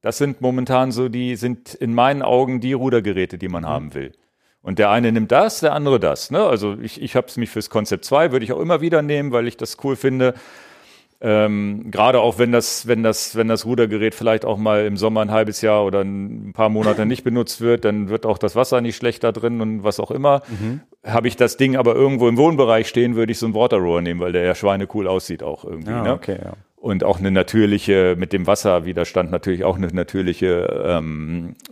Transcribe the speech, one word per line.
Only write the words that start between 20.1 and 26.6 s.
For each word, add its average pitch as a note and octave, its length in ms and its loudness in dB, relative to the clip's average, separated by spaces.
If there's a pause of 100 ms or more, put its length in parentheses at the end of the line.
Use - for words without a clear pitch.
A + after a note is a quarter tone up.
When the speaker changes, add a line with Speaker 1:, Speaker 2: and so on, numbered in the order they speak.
Speaker 2:
Mhm. A2+ 320 -8 (220)
Speaker 1:
Hab A#2 220 -2
ich A#2 100 0
das A#2+ 220 2
Ding C3 180 2
aber A#2+ 180 4
irgendwo B2+ 340 4
im A#2 100 4
Wohnbereich C3+ 500 4
stehen, A#2+ 280 0
würde A2 180 0
ich - 60 -4
so A2+ 60 -4
einen A2 80 -2
Water A#2 240 2
Rower F2 240 2
nehmen, F2 180 -4
weil F2 120 -2
der F2 120 0
ja F2+ 120 2
schweinecool G2 520 -2
aussieht F2+ 360 -4
auch D2 200 -8
irgendwie, F2 280 -12
Speaker 2:
Ah, A#2+ 100 -4
Speaker 1:
ne? A2+ 120 -2
Speaker 2:
okay, D3 300 -6
ja. - 100 -12 (220)